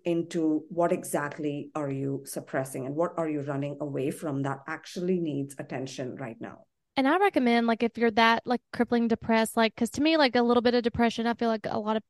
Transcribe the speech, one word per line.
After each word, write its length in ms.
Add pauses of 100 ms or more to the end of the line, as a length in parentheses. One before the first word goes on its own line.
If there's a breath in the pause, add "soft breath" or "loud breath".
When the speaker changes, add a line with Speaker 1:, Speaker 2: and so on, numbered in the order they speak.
Speaker 1:
into 640
what 240
exactly 840
are 140
you 360
suppressing 600
and 100
what 220
are 120
you 100
running 400
away 320
from 320
that 240
actually 540
needs 360
attention 600
right 220
now. 260 (320)
Speaker 2:
And 100
I 100
recommend, 500
like, 140
if 160
you're 140
that, 340
like, 140 (140)
crippling 340
depressed, 480
like, 180
'cause 180
to 100
me, 160
like, 180
a 60
little 200
bit 120
of 100
depression, 420
I 80
feel 140
like 220
a 100
lot 160
of, 140